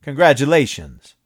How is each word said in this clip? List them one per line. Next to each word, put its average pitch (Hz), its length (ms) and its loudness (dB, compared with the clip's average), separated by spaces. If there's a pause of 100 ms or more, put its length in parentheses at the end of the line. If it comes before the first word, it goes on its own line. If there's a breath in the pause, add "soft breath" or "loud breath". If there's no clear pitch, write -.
Congratulations 139 1120 -2 (100)